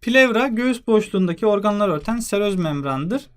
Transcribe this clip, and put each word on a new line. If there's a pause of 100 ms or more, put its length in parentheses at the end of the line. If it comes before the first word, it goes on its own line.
Plevra
göğüs
boşluğundaki
organlar
örten
seröz
membrandır. (100)